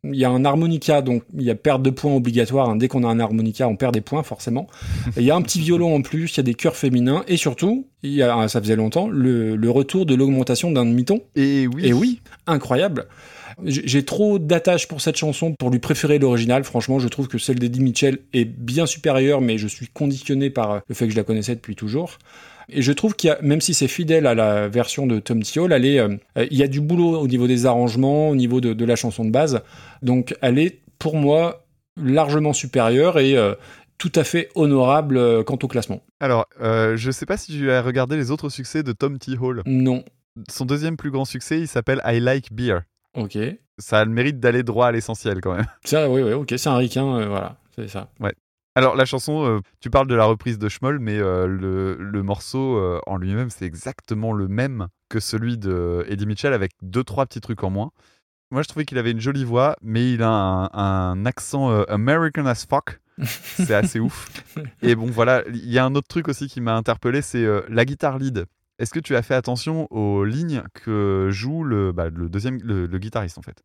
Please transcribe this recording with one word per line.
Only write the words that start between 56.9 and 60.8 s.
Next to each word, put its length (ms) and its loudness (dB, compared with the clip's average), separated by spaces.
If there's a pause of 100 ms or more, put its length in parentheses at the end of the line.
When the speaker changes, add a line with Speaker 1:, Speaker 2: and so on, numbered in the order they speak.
Speaker 2:
trois 240 -4
petits 140 -12
trucs 220 -8
en 60 -2
moins. 220 -6 (580)
Moi, 140 -2
je 40 -6
trouvais 180 -6
qu'il 120 -6
avait 140 0
une 100 -4
jolie 220 -2
voix, 380 2
mais 300 0
il 120 0
a 60 2
un, 440 0
un 520 -2